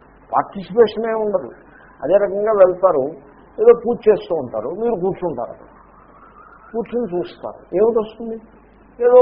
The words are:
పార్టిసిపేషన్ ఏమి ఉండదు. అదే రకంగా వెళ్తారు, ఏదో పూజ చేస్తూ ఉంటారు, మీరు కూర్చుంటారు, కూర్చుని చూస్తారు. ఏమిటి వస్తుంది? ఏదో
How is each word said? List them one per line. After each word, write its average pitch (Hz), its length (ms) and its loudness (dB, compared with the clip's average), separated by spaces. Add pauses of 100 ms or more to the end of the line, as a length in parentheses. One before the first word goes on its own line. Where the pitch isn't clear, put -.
(300)
పార్టిసిపేషన్ 202 800 -2
ఏమి 220 140 -4
ఉండదు. 185 260 -4 (520)
అదే 156 220 2
రకంగా 202 280 -2
వెళ్తారు, 180 520 2 (540)
ఏదో 233 140 8 (100)
పూజ 226 140 -4 (120)
చేస్తూ 185 280 2
ఉంటారు, 120 340 -6 (100)
మీరు 226 240 -2
కూర్చుంటారు, 165 520 -6 (1120)
కూర్చుని 226 420 -6
చూస్తారు. - 480 -8 (140)
ఏమిటి 226 240 2
వస్తుంది? 226 400 -10 (600)
ఏదో 247 240 6